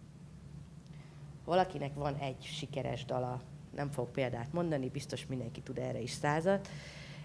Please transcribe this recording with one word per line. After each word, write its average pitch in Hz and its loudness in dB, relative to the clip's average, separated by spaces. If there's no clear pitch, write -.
Valakinek 151 4
van 143 2
egy 139 -2
sikeres 127 -2
dala, 123 2
nem 143 0
fog 123 0
példát 123 2
mondani, 160 4
biztos - -4
mindenki 123 -4
tud 127 -4
erre 123 0
is 117 -2
százat, 165 4